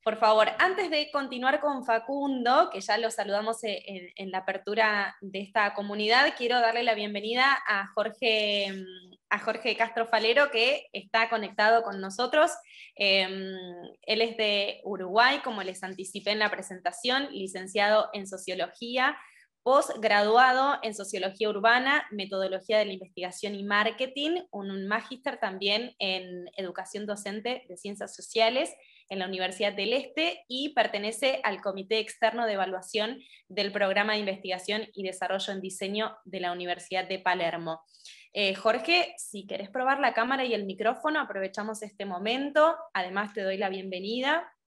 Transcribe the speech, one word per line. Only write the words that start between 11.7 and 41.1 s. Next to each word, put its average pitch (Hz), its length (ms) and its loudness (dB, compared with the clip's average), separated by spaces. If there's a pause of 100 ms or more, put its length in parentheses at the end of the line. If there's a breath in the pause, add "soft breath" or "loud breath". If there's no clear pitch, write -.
con 196 180 -6
nosotros. 247 500 2 (440 loud breath)
Em, 190 600 2 (460)
él 214 200 0
es 226 140 0
de 208 480 0
Uruguay, 202 580 2
como 214 220 -6
les 185 200 -8
anticipé 190 480 -6
en 214 80 0
la 208 120 2
presentación, 202 800 -4
licenciado 202 800 0
en 196 160 -10
Sociología, 214 880 -4 (480 loud breath)
posgraduado 254 1200 4
en 220 100 -4
Sociología 196 560 -4
Urbana, 233 640 4
Metodología 190 680 -2
de 214 80 4
la 196 80 -6
Investigación 185 600 -8
y 196 80 -8
Marketing, 254 800 0 (100)
un, 196 180 -8
un 190 180 -6
magíster 240 520 -4
también 202 600 -2
en 185 580 -4
Educación 190 480 -8
Docente 208 640 -6
de 180 80 -14
Ciencias 202 360 -10
Sociales 247 560 0 (400 soft breath)
en 196 100 -6
la 185 80 -2
Universidad 190 460 -2
del 202 200 0
Este 311 540 -2
y 269 260 -4
pertenece 220 720 0
al 196 180 -2
Comité 196 380 -2
Externo 220 460 0
de 214 80 0
Evaluación 196 640 -2 (280 loud breath)
del 196 240 -2
Programa 202 420 0
de 214 60 0
Investigación 196 760 -4
y 196 100 -8
Desarrollo 190 500 -4
en 190 80 -6
Diseño 202 640 -4
de 180 140 -10
la 175 120 -2
Universidad 180 560 -4
de 185 120 -4
Palermo. 170 640 -2 (500 loud breath)
Eh, 196 220 0
Jorge, 339 640 2
si 196 280 -12
querés 196 240 -8
probar 262 300 0
la 240 140 2
cámara 254 320 0
y 254 80 -2
el 208 120 -2
micrófono, 247 540 -2